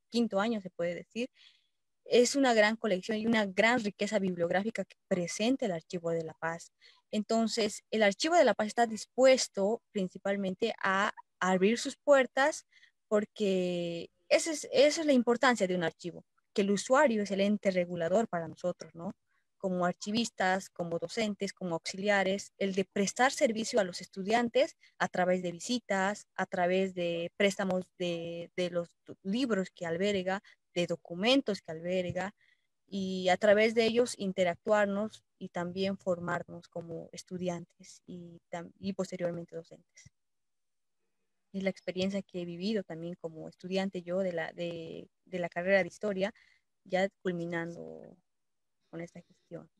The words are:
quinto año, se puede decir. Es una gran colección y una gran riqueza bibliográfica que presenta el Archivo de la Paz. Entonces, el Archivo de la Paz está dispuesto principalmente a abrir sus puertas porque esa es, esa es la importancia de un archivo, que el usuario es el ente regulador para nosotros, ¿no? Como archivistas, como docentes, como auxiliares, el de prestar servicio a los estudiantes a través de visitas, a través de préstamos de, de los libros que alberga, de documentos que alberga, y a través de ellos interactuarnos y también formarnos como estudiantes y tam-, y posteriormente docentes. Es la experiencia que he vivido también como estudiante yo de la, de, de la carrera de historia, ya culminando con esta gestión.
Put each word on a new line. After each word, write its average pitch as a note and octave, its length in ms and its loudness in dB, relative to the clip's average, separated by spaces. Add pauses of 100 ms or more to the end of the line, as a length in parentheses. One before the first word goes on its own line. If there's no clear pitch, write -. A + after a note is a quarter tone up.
quinto A3 320 0
año, A3 180 0
se F#3 100 -12
puede F3 260 -4
decir. A3 340 -8 (720)
Es A#3+ 320 4
una C4+ 180 4
gran A3 220 6
colección G#3+ 440 -2
y A3 80 -2
una A3 180 4
gran A3 360 4
riqueza G#3 380 -2
bibliográfica F#3 640 0
que - 140 -16 (100)
presenta G#3 600 0
el F#3+ 40 0
Archivo E3+ 380 -6
de E3 140 -2
la D#3+ 100 -10
Paz. E3 400 -8 (380)
Entonces, A3 800 0
el A3 120 2
Archivo D4+ 320 2
de E4 80 8
la G#3+ 120 4
Paz G#3+ 120 -2
está A#3 200 2
dispuesto A3+ 920 2 (100)
principalmente G3 880 -4
a G3 320 0 (260)
abrir F#3+ 380 4
sus C4+ 180 -6
puertas C4+ 680 2 (420)
porque F3+ 1000 0 (180)
esa E4 240 2
es, D4 220 -8
esa D4+ 280 6
es D4+ 60 0
la C#4+ 60 6
importancia A#3+ 540 4
de F3+ 80 0
un F3 80 0
archivo, E3+ 420 -6 (280)
que G#3 100 2
el G3 80 2
usuario A#3 520 4
es G3 80 -4
el G3 100 0
ente G3+ 300 2
regulador F3+ 560 0
para E3 200 -6
nosotros, E3+ 460 -8
¿no? E3+ 220 -10 (420)
Como F3+ 280 -2
archivistas, G3 840 -2
como E3+ 300 -6
docentes, G3 540 -4
como F3 220 -6
auxiliares, G3 840 -2
el G3 180 -2
de F#3+ 100 0
prestar A#3+ 460 0
servicio A3+ 480 0
a G3 40 4
los F3+ 180 -6
estudiantes A#3 720 0 (220)
a E3+ 100 0
través F3+ 360 2
de F3 80 -4
visitas, G3 840 -4
a F#3 100 -2
través F#3 480 0
de E3+ 440 -4
préstamos F#3+ 480 0 (120)
de, E3+ 580 -6
de F3+ 140 -2
los F3 200 -4 (340)
libros G3+ 480 -2
que - 140 -12
alberga, F#3+ 560 -2 (320)
de F3 140 0
documentos G3 720 0
que - 100 -14
alberga, F3+ 640 -4 (540)
y F#3+ 420 -2
a F3+ 80 6
través G#3+ 380 4
de A#3 80 4
ellos A#3 340 0
interactuarnos G3+ 1080 0 (140)
y F#3 120 -14
también F#3 480 -4
formarnos F3 680 -6
como E3 440 -12
estudiantes F3+ 960 -10
y E3+ 340 -18 (100)
tam-, F3 300 -10
y F#3+ 140 -6
posteriormente E3+ 640 -6
docentes. - 560 -20 (1400)
Es F#3+ 100 -8
la F#3+ 60 0
experiencia F#3 520 -4
que F3+ 200 -10
he F3 40 -6
vivido F#3 380 -4
también E3+ 360 -10
como D#3+ 300 -12
estudiante F#3+ 520 -6
yo F3 180 -4
de F#3 120 -2
la, D#3+ 220 -6
de, E3 560 -10 (160)
de F3+ 140 -10
la E3+ 100 -6
carrera F#3 320 2
de E3+ 80 -4
historia, G3+ 440 -4 (520)
ya F#3+ 240 0 (120)
culminando E3+ 920 -6 (760)
con E3 120 -12
esta F3 200 -16
gestión. - 480 -20 (100)